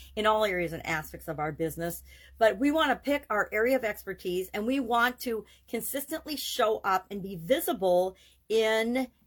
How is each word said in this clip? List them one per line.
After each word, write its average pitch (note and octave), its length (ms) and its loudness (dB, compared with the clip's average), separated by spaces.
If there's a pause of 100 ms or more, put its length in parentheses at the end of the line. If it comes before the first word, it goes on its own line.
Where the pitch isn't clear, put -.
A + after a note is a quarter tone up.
(160)
in G#3+ 120 0
all A3 160 4
areas F3+ 300 0
and E3 120 -8
aspects D#3+ 440 -6
of D3+ 100 -6
our D#3 140 -2
business. E3 500 -4 (340)
But G#3+ 220 4
we C#4+ 120 2
want D4+ 200 4
to A#3 60 0
pick C#4+ 340 -2
our G#3 200 0
area A#3 260 4
of A#3 80 -2
expertise, F#3 680 -4
and G#3 140 -4
we C4 120 2
want A#3+ 420 2
to A3+ 240 -4 (220)
consistently C#4+ 680 -6
show A3 480 0
up F#3+ 260 0
and G3+ 140 -8
be F#3+ 180 -10
visible F#3 760 2 (320)
in A3 600 2 (200)